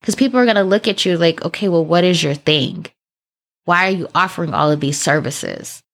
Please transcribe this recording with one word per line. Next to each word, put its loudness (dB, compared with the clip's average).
'Cause -2
people 0
are 4
gonna 4
look 0
at -2
you 2
like, 0
"Okay, -4
well, 2
what 2
is 2
your 0
thing? -2
Why 2
are 0
you -6
offering -2
all 2
of 0
these -2
services?" -4